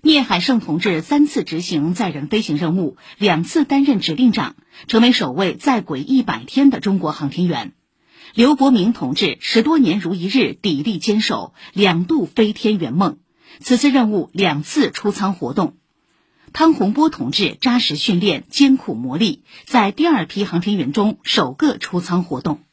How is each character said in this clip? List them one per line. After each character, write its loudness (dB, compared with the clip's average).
聂 4
海 -2
胜 0
同 -4
志 -2
三 2
次 -4
执 -6
行 -2
载 -4
人 -8
飞 -2
行 -4
任 -2
务， -4
两 2
次 0
担 0
任 2
指 -4
令 4
长， -4
成 4
为 6
首 -2
位 -2
在 0
轨 -8
一 0
百 -4
天 2
的 0
中 -2
国 -4
航 -6
天 -2
员。 -6
刘 4
伯 2
明 4
同 -4
志 -2
十 0
多 2
年 2
如 -4
一 -6
日 0
砥 -2
砺 -2
坚 0
守， -4
两 2
度 0
飞 0
天 0
圆 -6
梦， 0
此 2
次 4
任 2
务 -2
两 -2
次 0
出 -4
舱 -2
活 -6
动。 -2
汤 4
洪 0
波 2
同 -6
志 -2
扎 2
实 -4
训 0
练、 -2
艰 4
苦 -6
磨 -6
砺， -2
在 2
第 0
二 2
批 -4
航 -2
天 0
员 -2
中 0
首 0
个 0
出 -6
舱 -2
活 -6
动。 -4